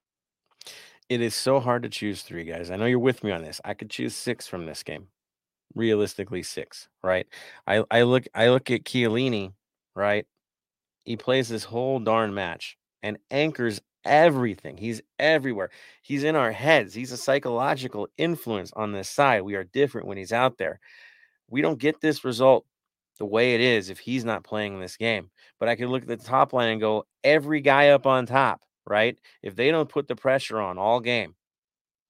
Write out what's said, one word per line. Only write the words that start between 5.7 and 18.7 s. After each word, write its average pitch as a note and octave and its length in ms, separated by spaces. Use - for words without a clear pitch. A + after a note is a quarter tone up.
Realistically, G#2 680
six, - 440
right? F#2 240
I, G#2 240
I A#2+ 120
look, B2 220
I A#2 140
look B2+ 220
at A2+ 140
Chiellini, A#2 680
right? G#2 300
He A#2 140
plays B2+ 320
this A2+ 160
whole B2+ 340
darn A2 340
match F#2 440
and G#2 140
anchors C3+ 520
everything. B2 720
He's A2 240
everywhere. C3 520
He's C#3 220
in D#3 140
our A#2+ 160
heads. B2 400
He's B2 180
a B2 60
psychological B2+ 920
influence D3 560